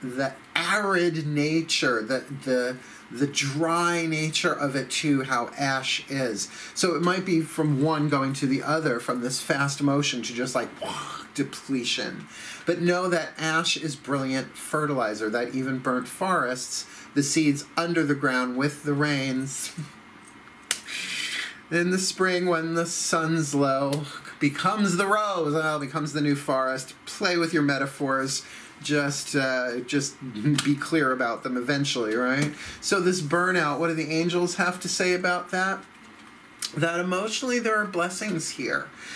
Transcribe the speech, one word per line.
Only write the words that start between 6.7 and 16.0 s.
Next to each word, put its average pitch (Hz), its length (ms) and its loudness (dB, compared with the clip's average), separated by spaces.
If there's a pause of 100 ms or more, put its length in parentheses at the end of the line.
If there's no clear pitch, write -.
So 175 200 2
it 151 80 0
might 185 220 2
be 175 160 4
from 151 420 2
one 151 260 4
going 139 260 2
to 139 120 0
the 135 160 2
other, 147 380 0
from 123 220 -2
this 127 180 -2
fast 139 420 0
motion 143 400 4
to 110 100 -6
just, 123 220 -2
like, 117 140 0 (680)
depletion. - 920 -4 (360)
But 170 160 2
know 175 280 4
that 170 300 0
ash 160 380 2
is 156 200 -4
brilliant 131 600 -2
fertilizer, 120 760 0
that 120 260 0
even 131 220 -2
burnt 127 280 0